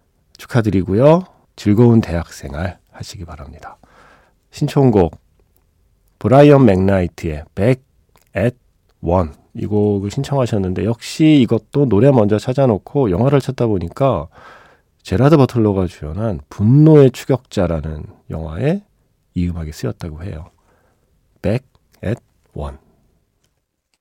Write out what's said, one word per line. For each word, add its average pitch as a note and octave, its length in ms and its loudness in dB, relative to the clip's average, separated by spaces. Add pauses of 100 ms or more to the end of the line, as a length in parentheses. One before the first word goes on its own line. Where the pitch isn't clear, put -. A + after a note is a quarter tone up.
(380)
축하드리고요. A2+ 880 0 (340)
즐거운 A2+ 440 4
대학 E2+ 320 -6
생활 E2+ 460 -10 (120)
하시기 - 340 -18
바랍니다. D#2 520 -20 (760)
신청곡 B2 640 0 (1000)
브라이언 C#3 460 6
맥나이트의 F#2 800 0 (120)
Back B2+ 280 -2 (520)
at G#2+ 200 -2 (460)
One, E2+ 280 -2 (240)
이 - 120 -10
곡을 G#2 460 -2
신청하셨는데 G#2+ 760 -4
역시 D3+ 560 0
이것도 A#2+ 460 -2
노래 A2 240 2
먼저 G#2+ 280 2
찾아놓고 B2+ 720 -2
영화를 C3 300 0
찾다 B2 260 -4
보니까 F#2 600 -4 (760)
제라드 C#3 340 2
버틀러가 G#2+ 500 0
주연한 E2+ 520 -10 (100)
분노의 C#3 640 6
추격자라는 D#2+ 920 -4 (280)
영화에 F2+ 500 -6 (540)
이 F2 140 -2
음악이 E2 220 -10
쓰였다고 E2+ 520 -12
해요. F#2+ 260 -14 (920)
Back G#2+ 240 -4 (380)
at G2 160 -6 (340)
One. C#2+ 240 -12 (1200)